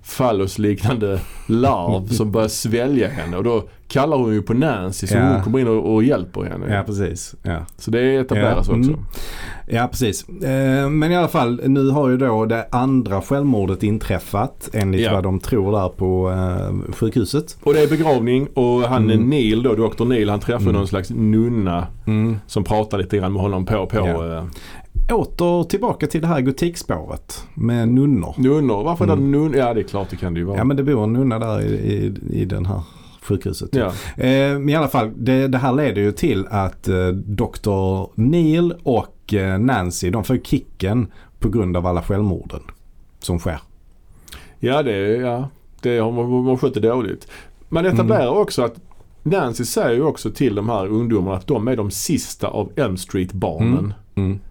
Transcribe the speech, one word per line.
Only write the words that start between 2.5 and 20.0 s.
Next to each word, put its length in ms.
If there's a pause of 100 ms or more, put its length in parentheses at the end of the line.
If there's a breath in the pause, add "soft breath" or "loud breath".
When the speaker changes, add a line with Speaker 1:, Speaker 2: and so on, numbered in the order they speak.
Speaker 1:
henne, 300
och 60
då 200 (240 loud breath)
kallar 300
hon 160
ju 80
på 120
Nancy, 540
så 100
Speaker 2:
Ja. 160
Speaker 1:
hon 100
kommer 160
in 80
och, 260
och 100
hjälper 400
henne. 220 (100)
Speaker 2:
Ja, 100
precis. 580
Ja. 140 (200)
Speaker 1:
Så 140
det 240
etableras 540
Speaker 2:
Ja. 80
Speaker 1:
också. 140
Speaker 2:
Mm. 140 (600 loud breath)
Ja, 240
precis. 380
Eh, 600
men 220
i 40
alla 120
fall, 380
nu 240
har 200
ju 80
då 280
det 260
andra 500
självmordet 600
inträffat, 920
enligt 280
Speaker 1:
Ja. 120
Speaker 2:
vad 100
de 160
tror 320
där 180
på, 420
eh, 640
sjukhuset. 680
Speaker 1:
Och 100
det 100
är 40
begravning, 680
och 280
han 300
Speaker 2:
Mm. 180
Speaker 1:
Neil 340
då, 120
doktor 300